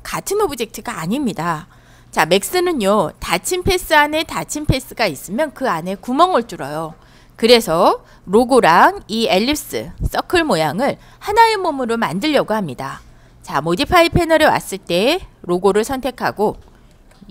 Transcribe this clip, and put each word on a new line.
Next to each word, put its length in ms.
같은 400
오브젝트가 580
아닙니다. 680
자, 140
맥스는요, 960
닫힌 440
패스 300
안에 300
닫힌 420
패스가 400
있으면 480
그 160
안에 260
구멍을 480
뚫어요. 520
그래서 640
로고랑 840
이 180
엘립스, 640
서클 360
모양을 500
하나의 380
몸으로 400
만들려고 560
합니다. 480
자, 180
모디파이 480
패널에 380
왔을 320
때 420
로고를 420
선택하고 720